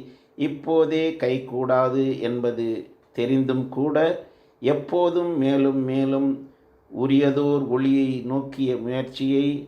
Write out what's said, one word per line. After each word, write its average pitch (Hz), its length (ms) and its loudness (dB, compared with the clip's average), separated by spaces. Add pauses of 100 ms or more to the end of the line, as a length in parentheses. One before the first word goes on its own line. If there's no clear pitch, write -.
(360)
இப்போதே 160 680 0 (120)
கைகூடாது 131 880 0 (160)
என்பது 117 460 -2 (460)
தெரிந்தும் 131 560 0
கூட, 143 280 -2 (680)
எப்போதும் 170 760 0
மேலும் 135 460 2
மேலும் 135 440 0 (640)
உரியதோர் 139 760 2
ஒளியை 135 420 2 (140)
நோக்கிய 135 520 -2
முயற்சியை 131 680 -2 (220)